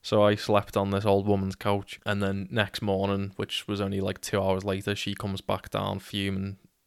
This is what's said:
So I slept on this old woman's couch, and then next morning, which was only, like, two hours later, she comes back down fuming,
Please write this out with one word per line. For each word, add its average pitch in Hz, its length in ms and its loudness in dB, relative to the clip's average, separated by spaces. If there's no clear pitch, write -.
So 104 200 6
I 104 100 6
slept 101 420 2
on 98 140 2
this 98 140 0
old 98 240 4
woman's 98 260 2
couch, 101 500 -2
and 104 160 -2
then 98 300 -2
next 110 320 -2
morning, 98 540 0
which - 320 -6
was 101 120 -2
only, 98 200 -2
like, 98 200 -4
two 98 220 0
hours 95 220 2
later, 101 320 -2
she 101 180 -6
comes 98 260 -4
back - 300 -4
down 98 300 -2
fuming, 98 580 -4